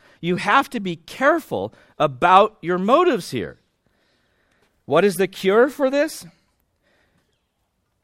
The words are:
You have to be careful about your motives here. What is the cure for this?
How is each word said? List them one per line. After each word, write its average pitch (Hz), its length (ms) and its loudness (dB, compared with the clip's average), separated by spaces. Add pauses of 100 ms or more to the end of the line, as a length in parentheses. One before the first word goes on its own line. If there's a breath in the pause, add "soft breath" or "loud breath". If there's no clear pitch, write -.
(200 soft breath)
You 175 160 -2
have 247 340 0
to 240 100 -8
be 180 160 -8
careful 262 800 -4 (240 soft breath)
about 170 640 2
your 180 180 -4
motives 254 540 0
here. 80 260 -8 (1300)
What 160 200 0
is 202 100 0
the 185 140 -2
cure 208 400 2
for 262 220 -2
this? 285 360 -4 (1800)